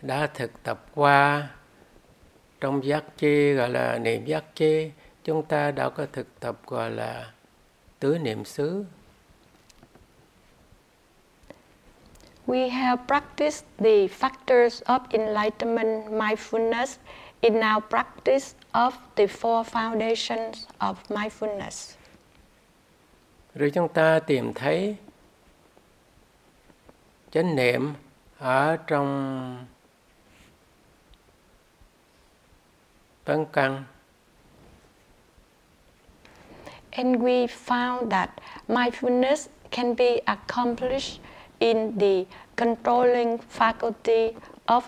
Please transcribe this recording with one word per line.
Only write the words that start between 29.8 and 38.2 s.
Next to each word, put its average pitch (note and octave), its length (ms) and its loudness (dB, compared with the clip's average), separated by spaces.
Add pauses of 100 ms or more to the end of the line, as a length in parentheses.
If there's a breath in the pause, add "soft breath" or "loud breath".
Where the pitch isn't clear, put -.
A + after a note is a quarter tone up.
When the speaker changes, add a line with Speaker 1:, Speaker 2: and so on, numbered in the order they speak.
Speaker 1:
tấn D3+ 280 0
căn. C3+ 320 0 (3000 loud breath)
Speaker 2:
And B3+ 260 0
we B3 300 2
found B3 640 -4
that F#3+ 200 -2 (380 loud breath)